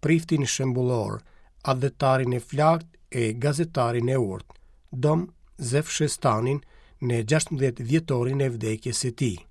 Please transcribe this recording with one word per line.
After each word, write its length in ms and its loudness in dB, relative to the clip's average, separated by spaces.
priftin 480 2
shembullor, 720 -2
adhetarin 640 0
e 80 -2
flakt 480 2
e 240 0
gazetarin 720 0
e 80 2
urt, 400 -4
Dom 380 2
Zef 320 -2
Shestanin, 720 0
në 320 0
gjashtëmbëdhjetë 640 0
vjetorin 480 0
e 160 2
vdekjes 480 -4
së 160 -4
tij. 300 -2